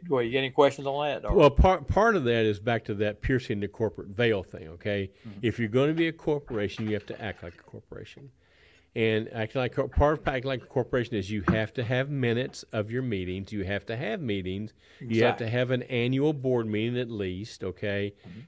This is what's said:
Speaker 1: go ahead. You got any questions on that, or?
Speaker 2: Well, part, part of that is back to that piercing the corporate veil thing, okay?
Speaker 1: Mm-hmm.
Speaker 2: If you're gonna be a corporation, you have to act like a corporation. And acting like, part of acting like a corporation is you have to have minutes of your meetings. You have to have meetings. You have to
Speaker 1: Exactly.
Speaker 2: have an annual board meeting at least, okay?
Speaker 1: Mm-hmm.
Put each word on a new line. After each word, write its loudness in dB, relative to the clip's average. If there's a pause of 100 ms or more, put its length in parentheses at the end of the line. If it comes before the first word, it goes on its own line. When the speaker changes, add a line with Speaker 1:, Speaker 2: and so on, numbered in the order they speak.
Speaker 1:
go 2
ahead. 0
You -8
got 2
any -2
questions 4
on -2
that, -4
or? 2
Speaker 2:
Well, 10
part, 6
part 4
of 0
that 2
is 2
back 0
to -4
that -2
piercing 0
the -4
corporate -4
veil 2
thing, -14
okay? -4
Speaker 1:
Mm-hmm. -16
Speaker 2:
If 0
you're 0
gonna 2
be 0
a -4
corporation, -4
you 0
have -6
to -12
act -8
like -12
a -20
corporation. -18 (640)
And 2
acting -4
like, -2
part 2
of -4
acting -2
like -4
a -20
corporation -2
is -2
you -2
have 2
to -2
have 0
minutes -2 (100)
of -2
your -4
meetings. -4
You -2
have -4
to -6
have -4
meetings. -4 (260)
You 2
have 4
to -4
Speaker 1:
Exactly. -4
Speaker 2:
have 2
an 0
annual 2
board 0
meeting 0
at -4
least, -6
okay? -4 (160)
Speaker 1:
Mm-hmm. -16